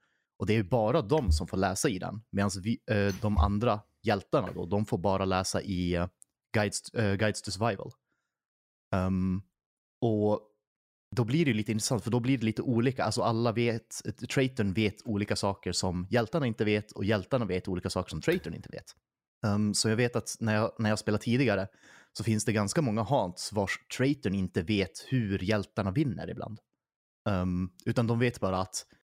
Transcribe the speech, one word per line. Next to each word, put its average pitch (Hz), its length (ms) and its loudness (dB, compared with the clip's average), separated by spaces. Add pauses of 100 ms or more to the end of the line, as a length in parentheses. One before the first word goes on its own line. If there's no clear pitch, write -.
(400)
Och 98 60 -4
det 107 80 4
är 110 40 4
ju 110 60 2
bara 117 380 2
de 113 300 0
som - 160 2
får 92 100 -4
läsa 95 320 0
i 92 100 -2
den, 90 220 -8 (100)
medans 98 260 0
vi, 101 220 -4 (120)
eh, 101 300 2
de 104 160 0
andra 104 420 2 (240)
hjältarna 101 500 0
då, 87 120 -6
de 101 200 0
får 117 120 -2
bara 95 280 2
läsa 95 360 0
i, 90 340 0
eh, 87 120 0 (460)
Guides, 104 400 -2
eh, 104 220 2
Guides 104 260 0
to 101 100 -10
Survival. 110 400 -4 (1040)
Ehm, 92 460 0 (600)
och 107 400 2 (720)
då 123 80 2
blir 147 220 2
det 135 60 2
ju 107 60 2
lite 107 140 -2
intressant, 110 320 -2
för 113 80 -2
då 120 80 2
blir 127 180 2
det 110 80 -2
lite 110 160 0
olika. 123 420 0
Alltså 110 180 0
alla 113 300 2
vet, 113 500 -2 (280)
traitorn 127 440 0
vet 107 340 0
olika 104 280 0
saker 98 360 -2
som 90 380 -2
hjältarna 120 380 0
inte 110 180 0
vet, 104 260 0
och 101 140 -6
hjältarna 110 400 0
vet 90 220 -2
olika 92 220 -2
saker - 200 -2
som 78 120 -8
traitorn 95 320 -2
inte - 180 -14
vet. - 140 -14 (640)
Ehm, 104 260 2
så - 160 0
jag 110 60 2
vet 120 200 0
att - 240 -4
när 110 160 0
jag, 107 240 0
när 107 100 2
jag 107 100 0
spelar 104 200 0
tidigare 113 480 2 (460)
så 110 100 -8
finns 107 220 2
det 113 80 0
ganska 104 280 0
många 113 220 0
haunts 104 500 -2
vars 101 260 0 (180)
traitorn 123 360 0
inte 98 280 0
vet 95 460 -2
hur 101 360 0
hjältarna 98 480 0
vinner 98 380 -2
ibland. 107 300 -10 (680)
Ehm, 92 400 0 (160)
utan 117 220 0
de 117 120 2
vet 120 200 0
bara 92 220 0
att, - 240 -6 (200)